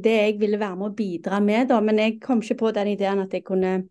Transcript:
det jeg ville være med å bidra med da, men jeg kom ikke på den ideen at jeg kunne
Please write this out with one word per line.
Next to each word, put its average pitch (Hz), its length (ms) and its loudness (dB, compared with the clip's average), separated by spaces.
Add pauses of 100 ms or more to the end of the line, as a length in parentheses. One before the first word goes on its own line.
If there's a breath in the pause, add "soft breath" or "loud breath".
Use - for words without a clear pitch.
det 220 120 4
jeg 208 260 2
ville 208 220 0
være 190 160 -4
med 208 140 -6
å 202 40 -14
bidra 190 460 -2
med 220 280 2
da, 233 120 4
men 214 160 2
jeg 220 240 0
kom 240 200 0
ikke - 200 -4
på 220 120 2
den 208 200 0
ideen 196 260 0
at 190 140 -4
jeg 185 100 -4
kunne 185 320 0 (160)